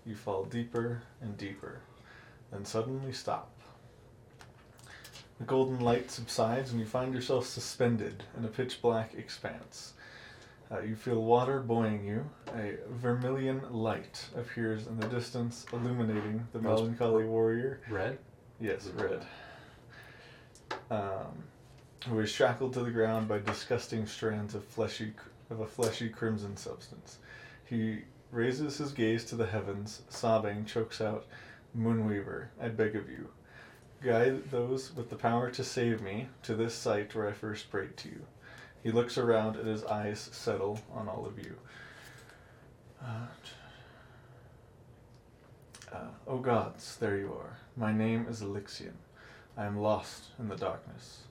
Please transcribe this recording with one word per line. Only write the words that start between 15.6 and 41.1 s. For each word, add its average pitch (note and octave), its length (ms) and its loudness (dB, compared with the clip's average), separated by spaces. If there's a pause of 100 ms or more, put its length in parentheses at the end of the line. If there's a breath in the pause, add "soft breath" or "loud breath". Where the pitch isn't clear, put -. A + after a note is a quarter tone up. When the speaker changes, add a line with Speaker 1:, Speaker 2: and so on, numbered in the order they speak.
Speaker 1:
illuminating A2+ 800 0
the A#2+ 60 -4
Speaker 2:
That A2 120 2
was A2 100 8
Speaker 1:
melancholy A2+ 440 6
warrior. A2+ 640 4
Speaker 2:
red? A2 300 0 (420)
Speaker 1:
Yes, G#2 360 0
red. - 280 0 (1700 loud breath)
Um, G2+ 540 -2 (640)
who A2+ 120 4
is G#2 100 4
shackled B2 440 4
to B2+ 60 2
the A#2+ 100 2
ground A2 380 4
by G#2 100 2
disgusting G#2+ 680 0
strands G#2+ 480 -2
of G2+ 100 -6
fleshy, A2 480 -2 (380)
of A2+ 100 -4
a G#2+ 60 -2
fleshy A#2 420 0
crimson G#2 480 -2
substance. - 640 -12 (460 loud breath)
He A2 380 0 (300)
raises C3 460 0
his C#3+ 140 -2
gaze A2+ 340 4
to A#2+ 100 -6
the A2+ 100 4
heavens, G2+ 640 -4
sobbing, G#2+ 560 2
chokes - 360 -2
out, G#2+ 260 0 (500 loud breath)
"Moonweaver, A2 720 2 (120)
I A#2+ 80 -2
beg A2 280 2
of G2 120 -4
you, - 220 -10 (720 loud breath)
guide B2+ 480 6
those C3 460 0
with A#2 140 -6
the - 60 -6
power A#2+ 340 4
to - 140 -4
save A#2 380 2
me G#2 260 -4 (140)
to A2+ 140 -2
this A#2 180 0
site G#2 400 0
where G#2+ 140 0
I G#2 40 -2
first G#2 380 -6
prayed F#2+ 280 -4
to - 100 -10
you." - 180 -12 (560 loud breath)
He A2+ 100 2
looks A#2+ 260 4
around A2 380 6
and A2 100 -4
his G#2+ 180 0
eyes G#2 360 0 (120)
settle G#2 460 0 (160)
on G#2+ 140 -6
all - 180 -6